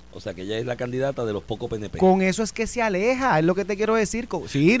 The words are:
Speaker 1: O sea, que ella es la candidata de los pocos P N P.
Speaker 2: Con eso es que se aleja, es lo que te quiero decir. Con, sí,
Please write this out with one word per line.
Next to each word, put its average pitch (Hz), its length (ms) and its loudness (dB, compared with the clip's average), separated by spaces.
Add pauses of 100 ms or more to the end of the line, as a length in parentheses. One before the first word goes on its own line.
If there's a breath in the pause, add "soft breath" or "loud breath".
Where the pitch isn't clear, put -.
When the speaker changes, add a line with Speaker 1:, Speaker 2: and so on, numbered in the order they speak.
(140)
Speaker 1:
O 92 60 -16
sea, 98 140 -8
que 85 80 -12
ella 101 160 -4
es 113 80 -4
la 123 100 -4
candidata 127 500 -4
de 110 60 0
los 101 120 -4
pocos 117 260 -6
P 117 60 -4
N 104 140 -6
P. - 100 -8
Speaker 2:
Con 190 240 6
eso 190 180 0
es 214 100 -4
que 226 140 -4
se 240 160 -4
aleja, 226 560 2
es 156 80 4
lo 175 80 4
que 190 120 -2
te 202 120 -4
quiero 214 160 0
decir. 202 340 0
Con, 156 220 -6
sí, 175 300 4